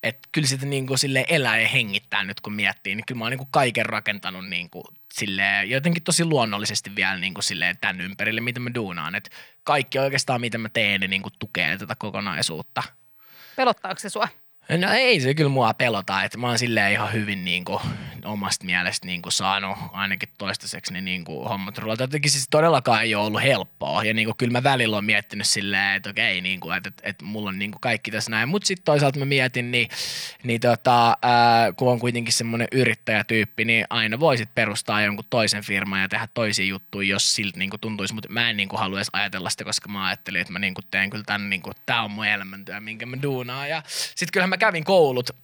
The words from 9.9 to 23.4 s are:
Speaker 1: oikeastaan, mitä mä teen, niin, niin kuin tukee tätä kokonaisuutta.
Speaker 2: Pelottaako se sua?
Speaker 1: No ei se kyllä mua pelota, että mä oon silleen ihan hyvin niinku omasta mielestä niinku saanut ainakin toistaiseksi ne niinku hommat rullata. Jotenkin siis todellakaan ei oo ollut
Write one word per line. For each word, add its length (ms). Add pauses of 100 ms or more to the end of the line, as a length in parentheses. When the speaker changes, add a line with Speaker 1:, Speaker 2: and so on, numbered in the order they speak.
Speaker 1:
oikeastaan, 420
mitä 180
mä 100
teen, 320
niin, 100
niin 120
kuin 160
tukee 400
tätä 200
kokonaisuutta. 840 (760)
Speaker 2:
Pelottaako 440
se 80
sua? 200 (500)
Speaker 1:
No 140
ei 280
se 140
kyllä 160
mua 240
pelota, 480
että 160
mä 100
oon 100
silleen 340
ihan 200
hyvin 320
niinku 360 (440)
omasta 400
mielestä 420
niinku 240
saanut 460 (160)
ainakin 360 (100)
toistaiseksi 540
ne 80
niinku 480
hommat 300
rullata. 240
Jotenkin 280
siis 200
todellakaan 520
ei 120
oo 120
ollut 160